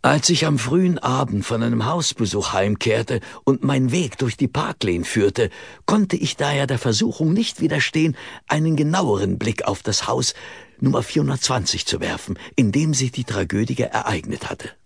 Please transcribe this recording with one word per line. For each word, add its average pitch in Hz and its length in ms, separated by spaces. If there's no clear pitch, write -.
Als 143 280
ich 160 160
am 143 140
frühen 170 380
Abend 127 460
von 117 200
einem 117 220
Hausbesuch 117 640
heimkehrte 107 680
und 135 220
mein 131 260
Weg 151 280
durch 123 180
die 139 100
Parklane 98 580
führte, 101 460
konnte 202 300
ich - 220
daher 143 320
der 131 100
Versuchung 156 540
nicht 220 280
widerstehen, 156 560
einen 156 300
genaueren 143 600
Blick 110 280
auf - 180
das - 240
Haus 127 280
Nummer 120 240
vierhundertzwanzig 135 840
zu - 120
werfen, - 400
in 113 160
dem 151 240
sich 127 160
die 123 140
Tragödie 104 580
ereignet - 680
hatte. - 220